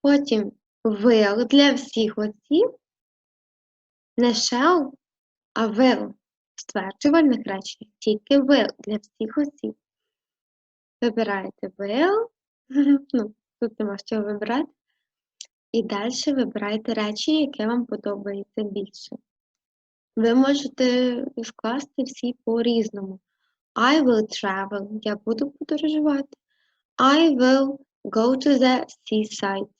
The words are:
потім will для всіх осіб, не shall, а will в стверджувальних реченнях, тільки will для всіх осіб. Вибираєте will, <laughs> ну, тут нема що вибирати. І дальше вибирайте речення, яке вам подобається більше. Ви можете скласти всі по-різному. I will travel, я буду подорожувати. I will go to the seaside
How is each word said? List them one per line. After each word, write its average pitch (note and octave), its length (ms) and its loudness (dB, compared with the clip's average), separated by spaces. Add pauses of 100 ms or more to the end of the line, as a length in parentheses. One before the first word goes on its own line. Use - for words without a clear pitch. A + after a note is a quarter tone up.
потім C#4 500 2 (320)
will G#3+ 640 2
для C#4+ 260 6
всіх A3 440 -4
осіб, C#4+ 580 0 (1400)
не A#3+ 100 4
shall, C4+ 640 0 (640)
а A3 140 0
will G#3+ 460 2 (420)
в - 60 -18
стверджувальних B3+ 840 0
реченнях, - 540 -12
тільки A3 400 2
will B3+ 300 4 (100)
для G#3 180 -6
всіх - 400 -8
осіб. C#4+ 380 -6 (1300)
Вибираєте G3+ 680 -4
will, D4+ 600 -2 (420)
<laughs> C#4 440 2
ну, G#3+ 220 -2 (260)
тут A3 180 -6
нема G#3 180 -4
що G#3+ 240 -6
вибирати. G#3+ 500 -4 (1000)
І A3+ 120 0
дальше A3+ 500 -4
вибирайте A3 600 -4
речення, G#3+ 460 -2
яке C#4 280 -2
вам A#3+ 180 -2
подобається G3+ 800 -8
більше. G3+ 520 -10 (1000)
Ви A#3 200 2
можете B3+ 880 0 (180)
скласти B3+ 600 -6
всі B3 400 -8
по-різному. A3+ 760 -2 (560)
I C#4 260 4
will A3+ 260 4
travel, G3+ 760 -8
я G#3 140 -4
буду A3+ 360 -6
подорожувати. D4+ 840 -4 (600)
I C#4+ 380 4
will C4+ 420 2 (280)
go A3+ 300 2
to C4+ 220 2
the B3+ 280 2 (180)
seaside G#3 640 -4 (120)